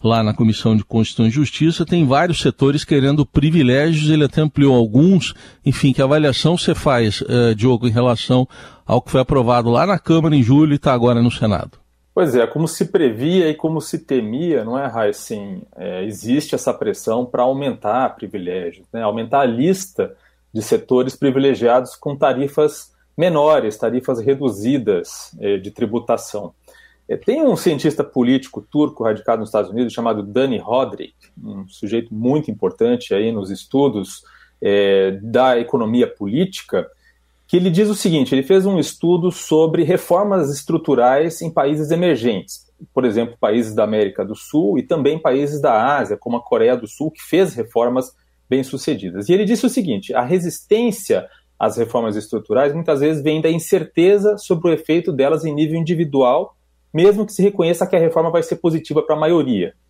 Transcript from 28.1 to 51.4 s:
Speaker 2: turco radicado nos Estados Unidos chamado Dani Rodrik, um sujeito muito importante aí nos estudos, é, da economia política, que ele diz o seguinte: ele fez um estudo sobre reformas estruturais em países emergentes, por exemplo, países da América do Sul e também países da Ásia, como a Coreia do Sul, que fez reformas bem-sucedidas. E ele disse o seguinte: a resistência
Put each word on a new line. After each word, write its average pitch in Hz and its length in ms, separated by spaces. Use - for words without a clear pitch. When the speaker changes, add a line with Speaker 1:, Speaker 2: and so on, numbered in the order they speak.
Speaker 2:
turco 147 420
radicado 110 360
nos 107 100
Estados 101 200
Unidos 113 220
chamado 113 300
Dani 117 340
Rodrik, 107 560
um 98 320
sujeito 113 460
muito 127 360
importante 113 640
aí 107 180
nos 98 200
estudos, 107 720
é, 98 580
da 120 380
economia 120 480
política, 107 800
que 175 120
ele 180 100
diz 202 220
o 208 40
seguinte: 160 400
ele 131 80
fez 190 220
um 196 140
estudo 170 520
sobre 160 520
reformas 180 680
estruturais 147 920
em 165 80
países 151 400
emergentes, 123 800
por 127 100
exemplo, 117 340
países 110 360
da 110 100
América 104 400
do 104 100
Sul 165 440
e 123 40
também 156 360
países 147 420
da 135 380
Ásia, 104 180
como 120 220
a - 40
Coreia 120 320
do 113 140
Sul, 151 220
que - 100
fez 175 320
reformas 120 640
bem-sucedidas. 104 800
E 175 60
ele 208 100
disse 233 220
o - 20
seguinte: 139 460
a 123 80
resistência 180 1080